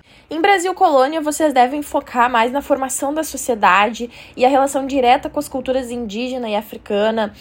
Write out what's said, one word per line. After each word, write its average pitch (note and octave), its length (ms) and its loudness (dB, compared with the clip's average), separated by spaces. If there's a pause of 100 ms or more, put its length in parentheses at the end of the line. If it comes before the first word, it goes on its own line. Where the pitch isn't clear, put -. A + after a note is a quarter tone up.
(300)
Em D#4+ 120 -6
Brasil F#4 320 2
colônia, D#4+ 480 2
vocês D4+ 320 0
devem C4 300 2
focar C4 440 0
mais A#3+ 240 2
na C#4 100 -2
formação C4+ 520 -2
da D#4+ 100 -2
sociedade A3 840 0 (260)
e - 80 0
a B3 60 6
relação C#4 380 0
direta C4+ 420 2
com - 80 -6
as D4 100 -6
culturas B3+ 440 -4
indígena A#3+ 580 -6
e G#3 60 -2
africana. G#3+ 840 -2